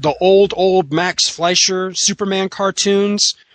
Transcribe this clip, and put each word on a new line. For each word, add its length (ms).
the 200
old, 360
old 360
Max 360
Fleischer 680
Superman 540
cartoons? 840